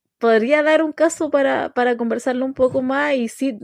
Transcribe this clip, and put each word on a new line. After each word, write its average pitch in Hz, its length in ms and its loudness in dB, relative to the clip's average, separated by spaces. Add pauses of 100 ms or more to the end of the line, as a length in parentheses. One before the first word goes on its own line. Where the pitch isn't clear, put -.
(200)
podría 233 420 2
dar 311 220 2
un 302 100 -4
caso 311 380 0
para, 269 420 0
para 247 240 0
conversarlo 240 480 -4
un 262 80 -6
poco 254 300 0
más, 277 320 0
y 240 120 -2
sí, 254 360 -6